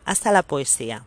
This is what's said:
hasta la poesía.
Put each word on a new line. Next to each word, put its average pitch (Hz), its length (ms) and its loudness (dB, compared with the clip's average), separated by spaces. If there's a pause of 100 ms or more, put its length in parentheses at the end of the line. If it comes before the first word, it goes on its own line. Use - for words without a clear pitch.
hasta 202 260 -2
la 190 120 6
poesía. 120 640 -4